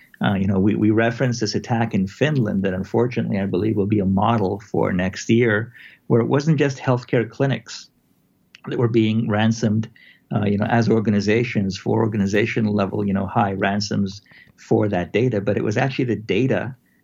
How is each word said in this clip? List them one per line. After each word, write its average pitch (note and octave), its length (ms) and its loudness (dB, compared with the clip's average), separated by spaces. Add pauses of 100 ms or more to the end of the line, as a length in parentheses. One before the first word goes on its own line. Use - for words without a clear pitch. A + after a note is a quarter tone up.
(240)
Uh, G#2 100 2
you F#2+ 120 0
know, G2 120 2
we, G#2 160 2
we G#2+ 160 2
referenced A#2 500 0
this G#2+ 140 -2
attack A#2 380 -2
in F#2+ 140 0
Finland G#2+ 560 0
that F#2+ 100 0
unfortunately A2+ 680 -2
I G2 80 -2
believe G#2 300 0
will G2+ 80 0
be G#2 140 0
a F#2+ 80 0
model G2+ 540 0
for G2+ 320 -2
next F#2 360 -4
year, A#2 440 2 (340)
where A#2+ 160 4
it - 60 -2
wasn't C#3+ 300 2
just C#3 200 0
healthcare B2 500 -2
clinics - 640 -4 (760)
that - 100 -4
were A#2+ 100 2
being A2 400 2
ransomed, A2 640 0 (440)
uh, G#2 120 0
you G2+ 100 0
know, G#2 100 0
as A#2 220 2
organizations G#2+ 880 0
for A2+ 260 0
organizational G#2+ 720 0
level, G#2 320 -2
you G2 80 0
know, G2 140 -2
high G2 260 0
ransoms G2+ 720 -2 (340)
for A2 320 0
that F2+ 240 -4
data, A2+ 280 2
but G2+ 180 -2
it A2+ 60 -2
was A2 120 -2
actually C3+ 300 -2
the A2+ 100 -2
data, A2 580 -2 (300)